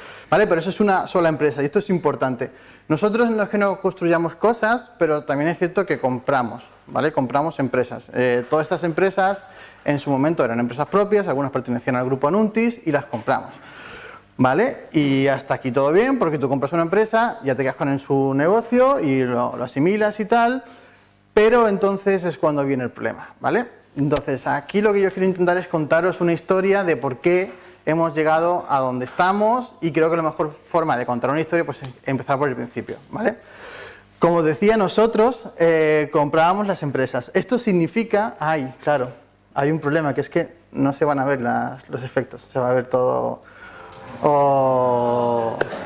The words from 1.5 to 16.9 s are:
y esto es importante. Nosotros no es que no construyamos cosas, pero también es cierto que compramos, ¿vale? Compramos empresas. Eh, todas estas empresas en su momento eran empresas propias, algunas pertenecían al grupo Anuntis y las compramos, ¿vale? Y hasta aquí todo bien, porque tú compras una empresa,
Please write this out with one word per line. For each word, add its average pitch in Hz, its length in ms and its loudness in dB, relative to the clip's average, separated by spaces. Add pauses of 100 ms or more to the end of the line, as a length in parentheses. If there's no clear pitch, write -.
y 139 40 0
esto - 120 0
es - 140 -2
importante. 131 580 -2 (400)
Nosotros 208 400 2
no 214 140 0
es 190 60 -8
que 208 100 0
no 196 220 0
construyamos 170 520 0
cosas, 220 640 0
pero 151 260 0
también 147 280 0
es - 80 -4
cierto 180 260 0
que 139 140 -2
compramos, 123 640 -2 (240)
¿vale? 127 240 -2
Compramos 143 480 -2
empresas. 123 560 -4
Eh, 123 340 2
todas 156 160 2
estas 175 180 -4
empresas 190 600 0 (400)
en 147 140 0
su 143 100 -6
momento 147 340 2
eran 117 160 0
empresas 123 280 -2
propias, 202 400 0
algunas 139 240 -2
pertenecían 127 440 -4
al 127 100 -2
grupo 135 220 0
Anuntis 220 560 0
y 156 80 -2
las 143 140 0
compramos, - 480 -4 (840)
¿vale? 139 540 2
Y 139 360 2
hasta 135 260 -2
aquí 127 180 -4
todo 139 220 2
bien, 247 240 2
porque 160 220 0
tú 127 100 0
compras 135 240 -2
una 170 80 2
empresa, 214 600 0